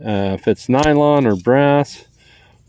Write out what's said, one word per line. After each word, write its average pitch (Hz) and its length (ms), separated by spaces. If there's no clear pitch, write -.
uh, 98 300
if - 140
it's 107 220
nylon 147 580
or 104 80
brass, 143 680